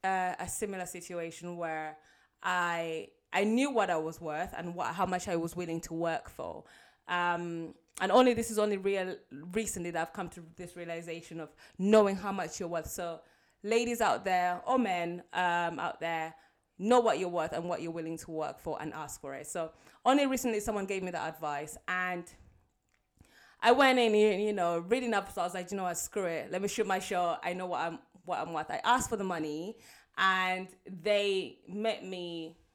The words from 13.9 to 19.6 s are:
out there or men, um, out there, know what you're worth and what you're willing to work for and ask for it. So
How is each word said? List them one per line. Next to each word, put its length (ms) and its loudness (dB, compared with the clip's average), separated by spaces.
out 240 4
there 400 2
or 140 4
men, 440 0
um, 460 2
out 200 -4
there, 340 -4
know 220 6
what 180 4
you're 100 0
worth 240 -2
and 160 -2
what 120 -2
you're 100 -6
willing 260 -6
to 140 -12
work 280 -4
for 220 -6
and 120 -8
ask 280 -10
for 140 -10
it. 120 -10
So 240 -6